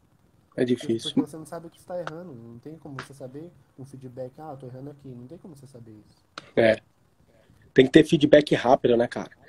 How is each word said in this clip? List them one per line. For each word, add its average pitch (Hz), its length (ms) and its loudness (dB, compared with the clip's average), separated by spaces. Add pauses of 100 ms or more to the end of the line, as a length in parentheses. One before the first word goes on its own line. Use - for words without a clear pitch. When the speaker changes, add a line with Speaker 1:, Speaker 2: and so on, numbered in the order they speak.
(580)
Speaker 1:
É 131 80 0
Speaker 2:
Porque, 123 100 0
Speaker 1:
difícil. 117 380 -4
Speaker 2:
porque - 160 0
você 165 80 -16
não 156 80 -16
sabe 170 220 -14
o - 20 -18
que - 100 -20
você - 60 -20
tá 180 140 -10
errando. 165 340 -12
Não 117 260 -18
tem 151 180 -18
como 156 180 -18
você 131 180 -16
saber 139 380 -16 (260)
um 135 80 -16
feedback, 131 540 -16
"Ah, 156 140 -16
eu 131 40 -18
tô 139 100 -18
errando 131 220 -16
aqui." 139 200 -20
Não 120 180 -18
tem 165 100 -20
como 185 180 -20
você 139 120 -20
saber 117 240 -20
isso. 107 240 -20 (400)
Speaker 1:
É. 110 260 4 (920)
Tem 135 120 8
que 131 60 -2
ter 156 140 10
feedback 147 500 4
rápido, 123 400 2
né, 117 100 2
cara? 101 260 -10 (180)